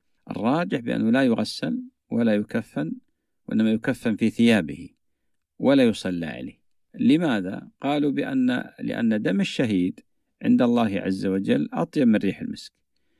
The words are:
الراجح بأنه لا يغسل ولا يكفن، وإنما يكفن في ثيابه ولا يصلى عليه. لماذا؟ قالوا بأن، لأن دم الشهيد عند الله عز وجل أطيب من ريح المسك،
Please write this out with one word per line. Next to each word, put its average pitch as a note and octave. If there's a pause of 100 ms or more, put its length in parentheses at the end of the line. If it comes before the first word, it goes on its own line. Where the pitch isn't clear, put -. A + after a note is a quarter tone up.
(300)
الراجح C#3+
بأنه A2+
لا C3
يغسل - (280)
ولا A2+
يكفن، A#2 (540)
وإنما A2
يكفن A2+
في A2
ثيابه G#2 (680)
ولا C3
يصلى F#2
عليه. - (400)
لماذا؟ A#2 (100)
قالوا C#3+
بأن، C3 (160)
لأن A2
دم F#3+
الشهيد G2+ (420)
عند B2
الله A#2
عز G2
وجل F#2+
أطيب D3+
من G#2+
ريح G2
المسك، - (480)